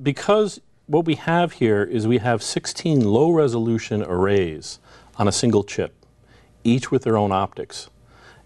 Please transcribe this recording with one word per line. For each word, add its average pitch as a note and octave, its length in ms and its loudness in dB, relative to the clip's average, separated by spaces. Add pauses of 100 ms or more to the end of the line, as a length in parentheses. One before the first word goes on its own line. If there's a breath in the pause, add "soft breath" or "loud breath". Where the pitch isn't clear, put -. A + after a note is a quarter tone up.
because G3+ 600 0 (260)
what D#3+ 180 0
we D#3+ 120 0
have E3+ 380 0
here G#2+ 280 2
is A2 240 -2
we A#2+ 120 2
have A2+ 260 0
sixteen - 600 -2
low-resolution A#2 1000 2
arrays F2+ 760 -2 (380 soft breath)
on G#2 100 0
a G2 60 0
single G#2 320 2
chip, - 280 -8 (680 soft breath)
each B2 300 0
with C3 100 2
their A2+ 140 0
own G#2 160 2
optics. - 580 -6 (560 soft breath)